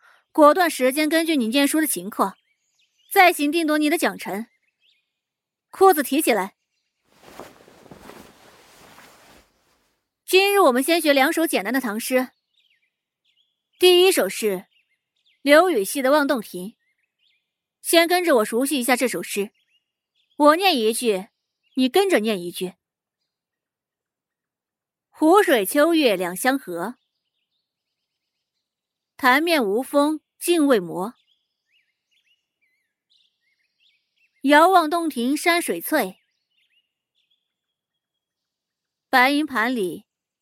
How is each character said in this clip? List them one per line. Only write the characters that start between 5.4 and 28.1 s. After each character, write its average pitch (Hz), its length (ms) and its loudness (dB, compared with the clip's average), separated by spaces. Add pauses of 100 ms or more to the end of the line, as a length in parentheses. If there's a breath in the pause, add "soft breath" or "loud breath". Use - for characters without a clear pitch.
裤 381 240 4
子 302 80 -2
提 269 200 -4
起 285 100 0
来。 196 240 -4 (3750)
今 392 280 2
日 403 60 2
我 294 120 4
们 247 100 -2
先 330 180 -2
学 294 140 0
两 277 180 2
首 330 140 -2
简 233 180 -4
单 220 100 -6
的 269 80 -2
唐 220 180 -8
诗。 254 320 -4 (1500)
第 359 240 4
一 381 100 4
首 214 180 -2
是 202 380 -6 (720)
刘 311 280 4
禹 226 140 -2
锡 277 180 -6
的 254 100 0
《望 294 160 2
洞 269 140 -2
庭》， 185 280 -14 (1120)
先 339 260 2
跟 359 160 0
着 302 140 2
我 214 80 0
熟 240 200 -4
悉 269 140 -4
一 240 40 -6
下 247 120 0
这 240 120 -2
首 170 140 -8
诗。 - 300 -8 (840)
我 294 180 4
念 370 220 0
一 220 160 -2
句， 214 360 -4 (460)
你 262 140 0
跟 381 200 0
着 302 100 2
念 208 200 -4
一 175 120 -10
句。 180 240 -10 (2250)
“湖 349 320 4
水 262 240 0
秋 320 300 0
月 254 200 2
两 180 200 -6
相 269 240 -2
和， 180 380 -10 (2250)